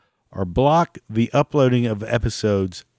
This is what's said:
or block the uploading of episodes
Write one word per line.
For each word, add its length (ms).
or 140
block 540
the 240
uploading 520
of 160
episodes 840